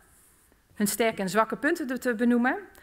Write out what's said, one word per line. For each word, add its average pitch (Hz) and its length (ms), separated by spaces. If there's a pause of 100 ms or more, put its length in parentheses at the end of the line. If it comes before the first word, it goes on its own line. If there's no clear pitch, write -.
(720)
hun 208 140
sterke 220 340
en 190 80
zwakke 220 280
punten 320 300
te, 254 100
te 247 180
benoemen, 240 420 (240)